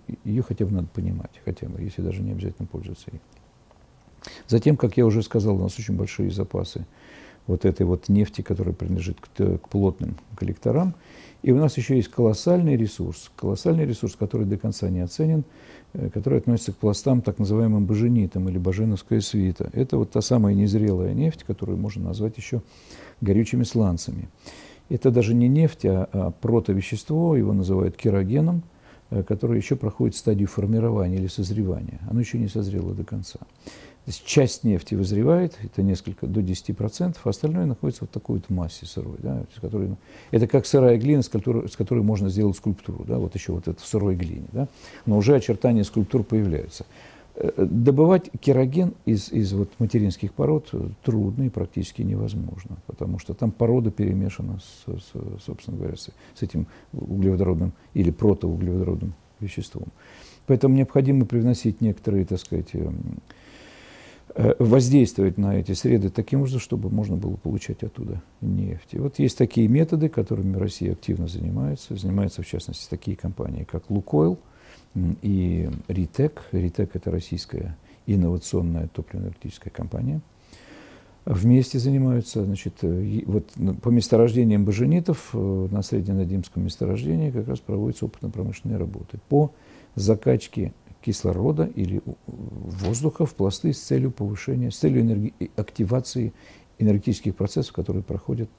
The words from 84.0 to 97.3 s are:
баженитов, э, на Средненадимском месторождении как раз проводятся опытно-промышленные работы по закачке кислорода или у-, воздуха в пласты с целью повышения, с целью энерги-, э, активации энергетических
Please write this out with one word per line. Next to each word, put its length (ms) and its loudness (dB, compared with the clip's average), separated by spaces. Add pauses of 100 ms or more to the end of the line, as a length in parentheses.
баженитов, 680 0
э, 380 0
на 100 0
Средненадимском 840 -2
месторождении 680 -2
как 180 -4
раз 100 -4
проводятся 460 -4
опытно-промышленные 720 -6
работы 420 -8 (100)
по 220 4 (440)
закачке 800 0 (300)
кислорода 720 0
или 300 -2
у-, 100 -10 (120)
воздуха 960 -4
в 80 -4
пласты 400 -2
с 60 -8
целью 320 0
повышения, 600 -4
с 60 -12
целью 240 2
энерги-, 380 0
э, 160 -6
активации 800 -2 (460)
энергетических 560 2